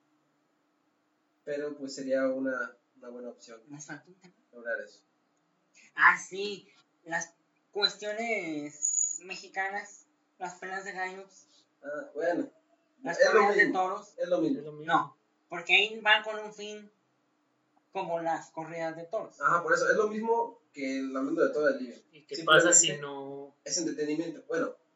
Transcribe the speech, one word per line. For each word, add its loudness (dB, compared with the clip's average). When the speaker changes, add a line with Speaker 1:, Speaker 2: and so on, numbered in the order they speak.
Speaker 1:
Pero -4
pues -10
sería 0
una, -2
una -20
buena -12
opción -18
Speaker 2:
Nos -16
falta -16
un -20
tema. -20
Speaker 1:
lograr -6
eso. -18
Speaker 2:
Ah, 6
sí, -8
las -8
cuestiones -2
mexicanas, -8
las -10
peleas -10
de -10
gallos, -10
Speaker 1:
Ah, -10
bueno. 0
Speaker 2:
las 0
Speaker 1:
Es 10
lo 6
Speaker 2:
corridas 6
de 8
Speaker 1:
mismo, 0
Speaker 2:
toros. -2
Speaker 1:
es -4
lo 2
mismo. 2
Speaker 3:
Es -12
lo -12
mismo. -4
Speaker 2:
No, 2
porque -4
ahí 4
van 4
con -6
un -10
fin -12
como -2
las -2
corridas -6
de -10
toros. -8
Speaker 1:
Ajá, 4
por 2
eso, 4
es 6
lo 4
mismo 0
que -4
el -6
hablando 2
de 2
todo 2
el 0
día. -10
Speaker 3:
¿Y -20
qué -10
pasa 8
si 8
Speaker 1:
Simplemente -4
Speaker 3:
no? -10
Speaker 1:
es -4
entretenimiento. -4
Bueno, -4